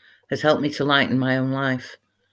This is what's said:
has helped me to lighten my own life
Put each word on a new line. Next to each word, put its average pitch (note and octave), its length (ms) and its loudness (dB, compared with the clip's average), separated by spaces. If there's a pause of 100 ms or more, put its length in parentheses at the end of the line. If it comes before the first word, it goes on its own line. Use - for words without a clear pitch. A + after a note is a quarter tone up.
(300)
has C#3 120 -4
helped D3+ 180 4
me D3 80 0
to D3 160 -4
lighten C#3 320 2
my C3 200 2
own C3 160 0
life C3+ 440 -4 (360)